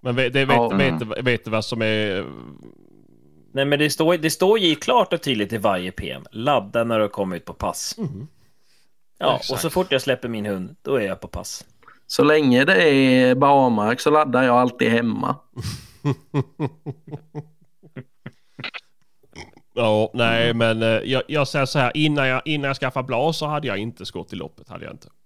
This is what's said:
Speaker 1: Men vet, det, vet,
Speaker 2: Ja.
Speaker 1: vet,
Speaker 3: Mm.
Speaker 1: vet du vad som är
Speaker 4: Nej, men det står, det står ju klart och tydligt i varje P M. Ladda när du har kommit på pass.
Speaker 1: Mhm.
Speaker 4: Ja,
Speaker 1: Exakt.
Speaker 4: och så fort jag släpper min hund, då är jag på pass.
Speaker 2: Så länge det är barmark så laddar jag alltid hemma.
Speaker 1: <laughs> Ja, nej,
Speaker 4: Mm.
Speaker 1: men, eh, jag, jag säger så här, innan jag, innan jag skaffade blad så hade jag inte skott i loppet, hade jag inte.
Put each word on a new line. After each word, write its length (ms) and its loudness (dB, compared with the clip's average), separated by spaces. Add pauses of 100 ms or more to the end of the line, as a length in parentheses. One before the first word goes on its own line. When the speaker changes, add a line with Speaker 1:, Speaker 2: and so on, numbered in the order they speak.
Speaker 1:
Men 160 -4
vet, 160 0
det, 120 2
vet, 120 2
Speaker 2:
Ja. 120 4
Speaker 1:
vet, 340 0
Speaker 3:
Mm. 220 -6
Speaker 1:
vet 200 0
du 60 -8
vad 140 -2
som 180 -4
är 420 -2 (1300)
Speaker 4:
Nej, 100 0
men 140 2
det 120 2
står, 260 2
det 140 0
står 280 4
ju 160 2
klart 380 2
och 100 -4
tydligt 300 -2
i 60 -4
varje 340 -2
P 180 -10
M. 200 -12
Ladda 540 -2
när 140 0
du 60 2
har 40 -2
kommit 360 -6
på 80 -16
pass. 460 -8
Speaker 1:
Mhm. 300 -8 (920)
Speaker 4:
Ja, 180 0
Speaker 1:
Exakt. 160 -8
Speaker 4:
och 60 -4
så 120 -2
fort 220 -2
jag 100 0
släpper 260 -2
min 180 -6
hund, 360 -6
då 140 -2
är 100 -2
jag 140 -6
på 80 -16
pass. 380 -12 (400)
Speaker 2:
Så 180 0
länge 400 4
det 180 4
är 520 6
barmark 680 4
så 100 2
laddar 320 2
jag 140 4
alltid 340 2
hemma. 500 0
Speaker 1:
<laughs> 60 -20 (4000)
Ja, 400 2
nej, 360 2
Speaker 4:
Mm. 80 -2 (200)
Speaker 1:
men, 40 0
eh, 280 0
jag, 180 0
jag 200 -2
säger 180 -2
så 120 -2
här, 180 2
innan 320 2
jag, 160 -2
innan 240 -4
jag 80 -4
skaffade 300 -4
blad 280 0
så 120 -6
hade 220 -4
jag 100 -4
inte 280 -8
skott 260 -12
i 40 -12
loppet, 320 -14
hade 160 -16
jag 100 -14
inte. 140 -20 (180)